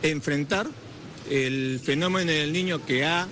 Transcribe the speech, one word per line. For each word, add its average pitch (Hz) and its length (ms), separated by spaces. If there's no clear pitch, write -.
enfrentar 151 640
el 131 520
fenómeno 170 480
del 151 220
Niño 180 320
que 127 180
ha 175 280